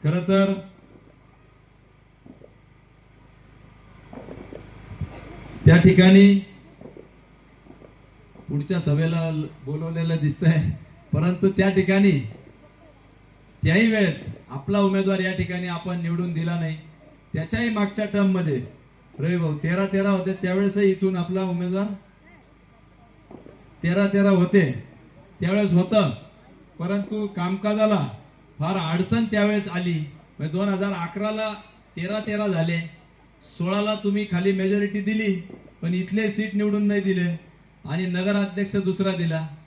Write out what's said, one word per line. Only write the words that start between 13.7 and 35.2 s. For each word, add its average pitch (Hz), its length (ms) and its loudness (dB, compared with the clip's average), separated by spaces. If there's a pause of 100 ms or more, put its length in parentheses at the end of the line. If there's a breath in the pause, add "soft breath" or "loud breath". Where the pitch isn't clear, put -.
वेळेस 202 460 -2 (140)
आपला 196 300 -2
उमेदवार 190 380 2
या 185 140 -2
ठिकाणी 180 340 -6
आपण 175 340 -6
निवडून 170 320 -4
दिला 165 220 -4
नाही. 160 220 -4 (580)
त्याच्याही 220 360 -2
मागच्या 208 340 -2
टर्ममध्ये 185 560 0 (580)
रवी 170 180 -2
भाऊ, 160 180 -2
तेरा 175 320 -2
तेरा 196 240 0
होते 185 220 0
त्यावेळेसही 196 580 0
इथून 190 260 0
आपला 175 260 -4
उमेदवार 180 440 -4 (2000)
तेरा 185 240 2
तेरा 196 240 4
होते 175 540 4 (560)
त्यावेळेस 190 320 0
होतं, 180 380 2 (680)
परंतु 202 480 -4
कामकाजाला 196 840 0 (500)
फार 165 180 -4
अडचण 185 480 0
त्यावेळेस 208 440 0
आली. 175 260 -4 (440)
म्हणजे 151 200 -6
दोन 202 100 0
हजार 196 240 -2
अकराला 208 600 -6 (420)
तेरा 196 300 -6
तेरा 208 200 -2
झाले, 165 320 0 (800)
सोळाला 202 360 0
तुम्ही 208 380 -2
खाली 185 200 0
मेजॉरिटी 202 480 -2
दिली, 202 420 -2 (400)